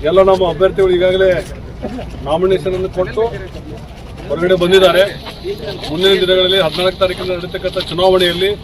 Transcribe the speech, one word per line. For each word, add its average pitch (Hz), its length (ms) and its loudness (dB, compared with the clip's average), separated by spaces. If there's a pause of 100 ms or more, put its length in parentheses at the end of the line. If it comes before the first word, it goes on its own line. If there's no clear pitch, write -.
ಎಲ್ಲ 185 120 4 (100)
ನಮ್ಮ 185 240 4
ಅಭ್ಯರ್ಥಿಗಳು 185 440 2
ಈಗಾಗಲೇ 185 320 4 (960)
ನಾಮಿನೇಷನ್ 185 480 0
ಅನ್ನು 185 220 -4
ಕೊಟ್ಟು 202 240 -2 (1080)
ಹೊರಗಡೆ 175 340 0
ಬಂದಿದ್ದಾರೆ. 185 400 6 (880)
ಮುಂದಿನ 180 200 2 (100)
ದಿನಗಳಲ್ಲಿ 185 440 2
ಹದಿನಾಲ್ಕು 180 340 -2
ತಾರೀಕಿನ 185 320 -2
ನಡೀತಕ್ಕಂಥ 175 460 -6 (120)
ಚುನಾವಣೆಯಲ್ಲಿ 185 640 2 (120)